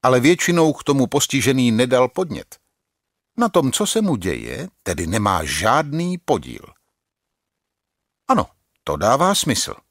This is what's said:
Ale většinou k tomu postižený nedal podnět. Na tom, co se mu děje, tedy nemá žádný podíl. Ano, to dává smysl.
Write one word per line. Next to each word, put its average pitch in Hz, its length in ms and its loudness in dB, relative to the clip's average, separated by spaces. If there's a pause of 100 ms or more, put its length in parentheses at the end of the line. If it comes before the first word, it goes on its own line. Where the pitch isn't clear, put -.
Ale 127 160 4
většinou 160 540 2
k - 100 -10
tomu 139 240 0
postižený 131 640 0
nedal 123 360 2
podnět. 147 520 -8 (760)
Na 233 120 0
tom, 147 220 2
co - 160 -2
se 226 140 0
mu 185 140 0
děje, 82 540 -6 (140)
tedy 87 240 -4
nemá 98 360 0
žádný 143 760 -2
podíl. 67 560 -6 (1500)
Ano, 233 200 0 (360)
to 73 140 -4
dává 139 380 2
smysl. - 400 -2 (160)